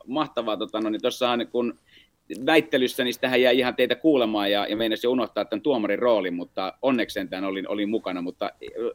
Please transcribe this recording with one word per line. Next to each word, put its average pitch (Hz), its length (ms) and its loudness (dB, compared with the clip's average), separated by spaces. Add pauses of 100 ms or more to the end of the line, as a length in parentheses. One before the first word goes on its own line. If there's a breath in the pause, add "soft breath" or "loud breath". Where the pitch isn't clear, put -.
mahtavaa. 117 500 -4
Tota, 107 240 -4
no 110 80 -2
niin, 107 120 -4
tossahan 120 460 0
kun 123 320 -2 (640 soft breath)
väittelyssä, 143 580 2
niin 123 100 0
sitähän 127 280 2
jäi 127 180 6
ihan 123 160 0
teitä 123 200 2
kuulemaan 110 560 2
ja, 101 160 2
ja 107 100 -2
meinasi 110 300 0
jo 120 40 4
unohtaa 110 340 -2
tän 101 160 -6
tuomarin 104 380 0
roolin, 104 340 2
mutta 92 480 -6
onneksi 123 320 0
sentään 92 300 -6
olin, 95 240 -4
olin 104 220 -2
mukana. 92 320 -2
Mutta 90 300 -6 (440)